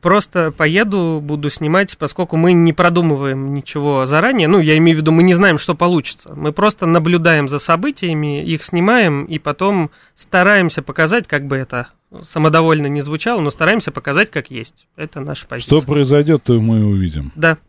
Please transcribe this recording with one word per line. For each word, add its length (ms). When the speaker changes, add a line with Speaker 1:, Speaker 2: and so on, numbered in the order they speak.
Speaker 1:
Просто 500
поеду, 680
буду 300
снимать, 480
поскольку 380
мы 160
не 200
продумываем 800
ничего 540
заранее. 400
Ну, 120
я 200
имею 180
в 40
виду, 100
мы 100
не 140
знаем, 240
что 160
получится. 580
Мы 200
просто 340
наблюдаем 600
за 120
событиями, 840
их 200
снимаем, 640
и 120
потом 540
стараемся 680
показать, 460
как 180
бы 120
это 320
самодовольно 640
не 140
звучало, 400
но 100
стараемся 400
показать, 400
как 180
есть. 460
Это 240
наша 260
позиция. 320
Speaker 2:
Что 80
произойдёт, 560
то 180
мы 200
и 40
увидим. 520
Speaker 1:
Да. 340